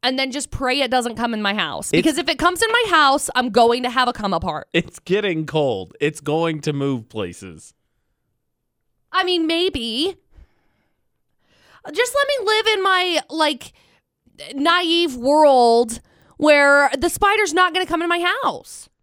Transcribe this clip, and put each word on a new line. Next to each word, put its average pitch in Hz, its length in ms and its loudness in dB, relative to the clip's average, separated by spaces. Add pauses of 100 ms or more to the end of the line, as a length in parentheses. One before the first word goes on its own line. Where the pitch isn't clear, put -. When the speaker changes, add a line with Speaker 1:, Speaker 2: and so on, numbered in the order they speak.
Speaker 1:
and 262 160 -2
then 269 120 -2
just 285 200 -8
pray 262 300 -2
it 247 100 -2
doesn't 240 240 0
come 233 180 -4
in 214 80 -4
my 202 140 0
house. 151 320 -4
Speaker 2:
It's - 40 -6
Speaker 1:
Because 262 280 2
if 294 100 -4
it 320 80 -2
comes 349 240 0
in 440 100 0
my 480 180 2
house, 294 460 2
I'm 254 140 0
going 233 340 4
to 247 60 -2
have 247 180 0
a 240 60 -2
come 202 200 -4
apart. 165 380 -6
Speaker 2:
It's - 280 -4
getting 180 480 -2
cold. 123 520 -2
It's 151 220 -4
going 156 400 -4
to 156 120 -4
move 139 360 -4
places. 92 640 -12 (1400)
Speaker 1:
I 381 120 0
mean, 349 240 0
maybe. 320 680 -2 (1800)
Just 480 220 -2
let 554 120 2
me 539 180 -2
live 427 220 0
in 415 160 0
my, 359 360 2 (100)
like, 311 420 -2 (840)
naive 339 600 0
world 247 840 4 (360)
where 285 600 6
the 330 120 0
spider's 415 440 0
not 359 200 2
gonna 370 120 0
come 330 160 -4
in 339 80 -2
my 349 100 0 (240)
house. - 460 -8 (140)